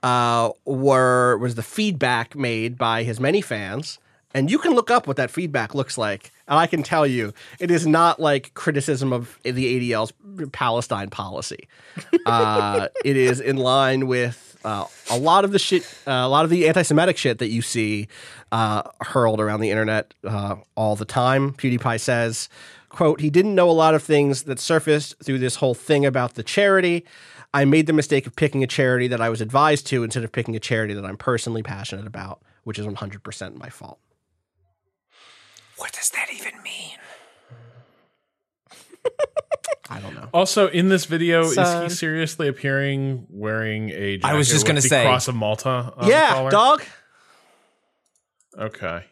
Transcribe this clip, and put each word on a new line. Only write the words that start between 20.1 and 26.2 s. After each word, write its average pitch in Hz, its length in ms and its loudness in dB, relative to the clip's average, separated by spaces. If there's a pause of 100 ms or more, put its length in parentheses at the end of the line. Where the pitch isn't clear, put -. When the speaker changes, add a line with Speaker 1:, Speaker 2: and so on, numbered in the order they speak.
Speaker 1:
uh, 101 320 -6 (180)
all 107 200 0
the 107 120 -8
time. 135 480 0
PewDiePie 123 440 -2
says, 117 520 -2 (400)
quote, 156 300 2
"He 151 100 0
didn't 190 240 4
know 180 160 6
a - 20 4
lot 160 220 6
of 151 80 2
things 143 400 2
that 127 180 -8
surfaced 151 540 0 (100)
through 135 140 -2
this 127 180 -2
whole 131 180 2
thing 143 300 2
about 127 300 0